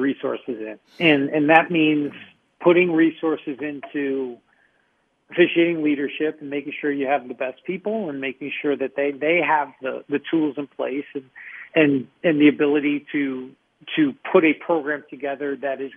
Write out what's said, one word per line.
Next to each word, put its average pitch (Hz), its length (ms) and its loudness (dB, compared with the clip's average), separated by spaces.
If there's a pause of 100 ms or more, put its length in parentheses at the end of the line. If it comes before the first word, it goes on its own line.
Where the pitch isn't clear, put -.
resources 123 480 -6 (120)
in, 104 80 -14 (220)
and, 143 300 4
and 151 200 0
that 170 220 6
means 151 400 2 (480)
putting 175 320 4
resources 160 720 0
into 135 760 -6 (920)
officiating 170 500 2
leadership 151 600 -2
and 143 80 -12
making 143 300 -8
sure 147 120 -2
you 139 160 -2
have 135 200 0
the 123 60 -10 (120)
best - 180 -10
people 196 460 -6
and 139 100 -8
making 135 320 -8 (100)
sure 143 140 0
that 127 220 -6
they, 143 140 0
they 151 300 0
have 143 280 0 (120)
the, 127 280 -6
the 143 100 0 (100)
tools 151 280 0
in 143 100 -6
place 131 480 -6
and, 135 120 -10 (460)
and, 139 340 4 (160)
and 165 200 4
the 147 60 10
ability 147 640 0
to, 135 380 -4 (460)
to 143 180 2 (180)
put 185 120 6
a 156 100 4
program 147 560 -4
together 139 460 -6
that 135 260 -6
is 135 160 -10